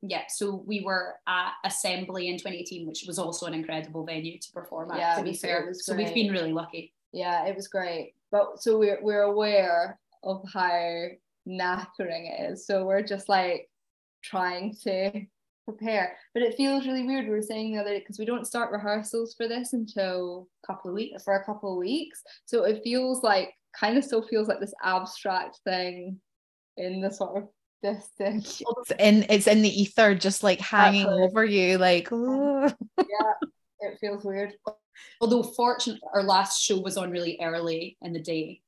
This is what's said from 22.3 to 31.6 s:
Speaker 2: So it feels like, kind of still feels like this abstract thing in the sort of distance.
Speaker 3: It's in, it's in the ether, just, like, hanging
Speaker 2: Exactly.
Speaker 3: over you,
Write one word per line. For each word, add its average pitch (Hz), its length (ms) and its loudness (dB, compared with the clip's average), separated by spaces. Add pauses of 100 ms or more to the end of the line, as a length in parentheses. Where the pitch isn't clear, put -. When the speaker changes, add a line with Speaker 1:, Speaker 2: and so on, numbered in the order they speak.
Speaker 2:
So 233 200 2
it 214 180 2
feels 254 400 0
like, 202 300 2 (200)
kind 220 240 2
of 277 60 4
still 226 200 0
feels 214 240 0
like 214 120 0
this 196 140 -6 (100)
abstract 190 800 -2
thing 180 560 -4 (580)
in 185 220 -4
the 196 120 -2
sort 196 260 -6
of 202 120 -8 (340)
distance. 202 760 -4
Speaker 3:
It's 240 380 -4
in, 208 300 8
it's 208 180 6
in 214 140 8
the 202 200 4
ether, 202 340 6
just, 190 280 0
like, 185 160 4
hanging 202 420 6
Speaker 2:
Exactly. 185 220 4
Speaker 3:
over 214 220 4
you, 190 320 4